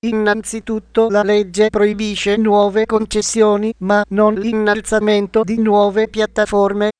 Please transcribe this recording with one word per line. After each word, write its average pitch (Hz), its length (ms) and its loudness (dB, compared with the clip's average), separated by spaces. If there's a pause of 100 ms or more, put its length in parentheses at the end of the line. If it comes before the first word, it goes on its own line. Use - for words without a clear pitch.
Innanzitutto 220 1000 -2
la 208 140 2
legge 208 480 0
proibisce 208 680 -2
nuove 208 480 2
concessioni, 214 920 0
ma 208 300 0
non 214 260 2
l'innalzamento 214 1080 0
di 208 160 -4
nuove 208 500 2
piattaforme. 208 920 0